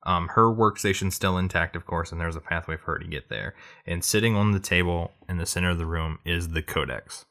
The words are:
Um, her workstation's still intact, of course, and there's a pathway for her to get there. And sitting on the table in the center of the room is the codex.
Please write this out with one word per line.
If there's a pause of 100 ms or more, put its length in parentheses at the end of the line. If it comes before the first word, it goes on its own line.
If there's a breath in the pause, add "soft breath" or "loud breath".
Um,
her
workstation's
still
intact,
of
course,
and
there's
a
pathway
for
her
to
get
there. (320 loud breath)
And
sitting
on
the
table (160)
in
the
center
of
the
room
is
the
codex.